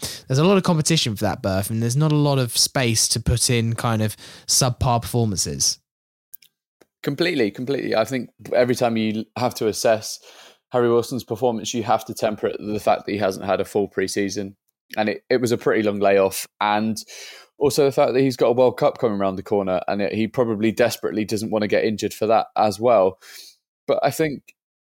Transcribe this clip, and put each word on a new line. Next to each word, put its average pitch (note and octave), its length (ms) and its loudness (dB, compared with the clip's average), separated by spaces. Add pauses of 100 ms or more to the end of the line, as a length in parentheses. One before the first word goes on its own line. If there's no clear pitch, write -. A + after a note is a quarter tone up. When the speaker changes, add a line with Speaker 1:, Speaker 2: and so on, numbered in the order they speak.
(280)
Speaker 1:
there's C3+ 120 2
a D3+ 40 6
lot G3 140 6
of F3+ 60 2
competition D#3 520 2
for G2+ 100 -4
that F#2+ 180 -2
berth, G2 260 0
and A2+ 140 -2
there's A#2 120 0
not D3+ 160 2
a D3+ 40 2
lot D3 240 2
of B2 180 -2
space A#2 520 2
to - 100 -2
put A#2+ 320 0
in A2+ 240 2
kind A2+ 260 0
of G#2+ 160 -2 (300)
subpar A#2+ 560 2
performances. F2+ 760 -2 (1300)
Speaker 2:
Completely, C#3+ 480 0
completely. A#2 440 -4
I A2 100 2
think A#2+ 260 -6 (220)
every B2 220 2
time A#2 220 0
you A2 280 -2 (120)
have B2 180 -2
to A2+ 120 -2
assess G#2+ 520 -2 (520)
Harry A#2+ 180 2
Wilson's A#2 340 0
performance, A2+ 520 -4
you A2+ 80 -2
have A2 220 0
to A2 100 -12
temper G#2+ 320 -4
it - 120 -6
with G#2 140 -8
the G#2 60 -4
fact - 260 0
that - 60 -6
he G2+ 80 -2
hasn't G2 260 -2
had F#2+ 160 0
a F#2 40 -4
full G2+ 220 -2
pre-season. G2 680 -4 (420)
And G#2+ 120 0
it, - 200 -6
it B2 100 2
was A#2 120 0
a A#2+ 60 0
pretty A2+ 260 0
long G#2 160 0
layoff. G2 480 2 (120)
And G#2+ 380 0 (600)
also C#3+ 280 2
the C#3 80 2
fact C3 200 2
that B2+ 60 2
he's C3+ 160 2
got C3+ 120 2
a A#2+ 60 4
World B2 240 4
Cup C#3+ 200 0
coming G#2 240 0
around F#2+ 160 0
the F#2+ 60 -10
corner, F#2+ 440 0
and G2+ 140 -2
it, G2+ 120 -2
he G#2+ 140 -2
probably A2 440 0
desperately A2 520 0
doesn't G#2 260 -4
want G#2+ 120 -2
to G#2+ 60 -2
get G2 180 2
injured G#2+ 280 -2
for - 140 -4
that G#2+ 200 2 (100)
as G2+ 220 0
well. G#2+ 400 4 (680)
But - 160 0
I C#3 80 0
think - 440 -6 (320)